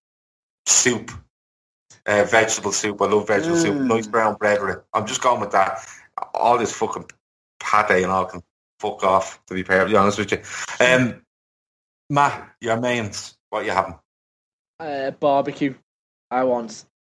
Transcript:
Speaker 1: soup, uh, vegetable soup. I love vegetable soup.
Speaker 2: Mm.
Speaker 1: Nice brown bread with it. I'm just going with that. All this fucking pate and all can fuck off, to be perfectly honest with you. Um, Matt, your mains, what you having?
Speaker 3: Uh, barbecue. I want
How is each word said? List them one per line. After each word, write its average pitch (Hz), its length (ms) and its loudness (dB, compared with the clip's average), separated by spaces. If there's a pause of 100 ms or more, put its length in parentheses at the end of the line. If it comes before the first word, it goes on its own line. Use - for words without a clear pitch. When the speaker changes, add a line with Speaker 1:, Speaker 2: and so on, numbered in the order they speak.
(680)
Speaker 1:
soup, - 440 2 (960)
uh, 104 180 4
vegetable 107 480 0
soup. 101 300 -2
I 98 60 4
love 101 200 2
vegetable 156 300 0
soup. 160 180 2
Speaker 2:
Mm. 135 120 -2
Speaker 1:
Nice 113 200 0
brown 110 280 0
bread 104 260 0
with 95 160 -4
it. - 60 -20 (100)
I'm 107 120 -2
just 127 160 -6
going 120 200 2
with 101 100 -6
that. 95 340 0 (480)
All 120 240 4
this 113 140 -2
fucking - 340 -6 (540)
pate 104 440 2
and 92 80 -2
all 92 140 0
can 87 160 -12 (380)
fuck 104 240 -6
off, 95 440 0
to - 60 -10
be 92 120 -4
perfectly 95 320 2
honest 98 200 4
with 104 140 -4
you. - 100 -2 (380)
Um, 123 420 2 (880)
Matt, 143 400 0 (120)
your 113 180 0
mains, 120 580 -4 (120)
what 107 160 -6
you 107 60 -2
having? 90 280 -2 (800)
Speaker 3:
Uh, 139 320 -6
barbecue. 139 640 0 (580)
I 127 140 0
want 120 400 -4 (160)